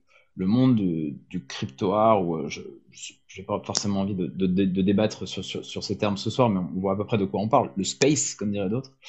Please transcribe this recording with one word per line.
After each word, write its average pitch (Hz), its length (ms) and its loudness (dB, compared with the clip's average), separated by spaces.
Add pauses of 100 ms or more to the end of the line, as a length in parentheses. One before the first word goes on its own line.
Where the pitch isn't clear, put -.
(340)
le 92 120 -2
monde 127 280 6
du, 80 460 0 (100)
du 90 160 -6
crypto - 460 -4
art, 107 340 4
où, 82 100 0
euh, 73 120 -4
je, - 140 -10 (280)
je, - 220 -16 (160)
j'ai 92 160 -16
pas 101 200 -4
forcément 101 360 -2
envie 98 160 -2
de, 90 100 -2
de, 92 200 -2
de, 92 180 2
de 95 180 2
débattre 101 460 0
sur, - 160 -10
sur, - 200 -10
sur - 200 -10
ces 101 120 -4
termes 101 200 -2
ce 104 140 -4
soir, 120 200 4
mais 98 80 2
on 90 220 -4
voit 95 140 0
à - 20 0
peu 101 100 -4
près 117 100 0
de 98 80 2
quoi 95 160 -2
on 107 80 -2
parle. 120 280 4
Le 95 80 -2
space, - 500 2
comme 104 160 -4
diraient 101 200 -2
d'autres, 127 220 -4 (160)